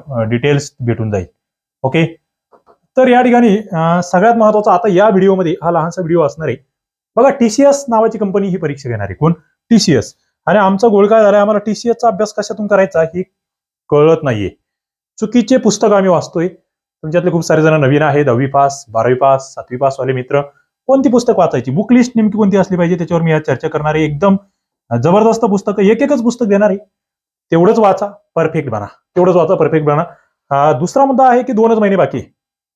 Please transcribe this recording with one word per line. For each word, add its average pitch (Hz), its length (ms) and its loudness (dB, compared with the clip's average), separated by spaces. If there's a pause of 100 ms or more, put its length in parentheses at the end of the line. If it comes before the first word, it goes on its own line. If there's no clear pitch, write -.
अ, 123 140 -6
डिटेल्स 123 580 -2
भेटून 117 320 -4
जाईल. 92 140 -4 (560)
ओके, 160 360 -2 (520)
तर - 380 -2
या 247 140 2
ठिकाणी, 240 360 2
अ, 170 460 -2
सगळ्यात 208 320 2
महत्त्वाचं 214 360 2
आता 180 180 0
या 196 200 2
व्हिडिओमध्ये 190 540 2
हा 170 80 -2
लहानसा 165 300 -4
व्हिडिओ 165 200 0
असणार 151 260 -4
आहे. 120 100 -4 (580)
बघा, 262 140 4
टीसीएस 277 580 0
नावाची 226 300 0
कंपनी 202 300 -2
ही 185 100 -4
परीक्षा 143 320 -8
घेणार 107 160 -6
आहे. 95 100 -10
कोण? 165 180 0 (360)
टीसीएस. 156 460 2 (300)
आणि 175 120 2
आमचा 196 300 2
गोळ 208 200 4
काय 220 160 4
झालाय, 208 180 4
आम्हाला 208 240 0
टीसीएसचा 226 420 -4
अभ्यास 214 260 -2
कशातून 208 340 -8
करायचा 190 340 0
हे 175 220 -4 (640)
कळत 151 340 4
नाहीये. 107 260 -4 (720)
चुकीचे 240 380 0
पुस्तक 220 360 0
आम्ही 190 160 2
वाचतोय. 170 400 -2 (540)
तुमच्यातले 165 280 -2
खूप 160 100 0
सारे 156 200 0
जण 156 200 2
नवीन 139 200 2
आहे, 147 220 0
दहावी 131 220 0
पास, 139 440 -2
बारावी 113 260 -2
पास, 135 380 0
सातवी 123 240 -12
पासवाले 131 360 -2
मित्र, 131 280 -4 (460)
कोणती 269 220 2
पुस्तक 233 280 0
वाचायची, 147 340 -2
बुक 202 220 -2
लिस्ट 247 220 2
नेमकी 214 220 0
कोणती 202 200 0
असली 185 200 -2
पाहिजे, 175 200 0
त्याच्यावर 165 260 -4
मी 165 80 0
आज 156 100 0
चर्चा 151 260 -4
करणार 151 280 -4
आहे. 160 80 0
एकदम 151 320 0 (680)
जबरदस्त 220 420 2
पुस्तकं, 202 380 -2
एक 208 180 2
एकच 277 220 0
पुस्तक 233 220 -2
देणार 202 240 2
आहे. 190 80 -2 (720)
तेवढंच 208 280 2
वाचा, 202 320 0 (240)
परफेक्ट 156 340 -4
बना, 104 160 -8
तेवढंच 180 500 -2
वाचा, 180 200 2
परफेक्ट 156 300 0
बना. 151 180 0 (460)
अ, 143 300 0
दुसरा 180 260 0
मुद्दा 262 240 2
आहे 247 140 2
की 254 100 -6
दोनच 226 240 2
महिने 202 180 0
बाकी 180 220 0
आहे. - 160 -12 (420)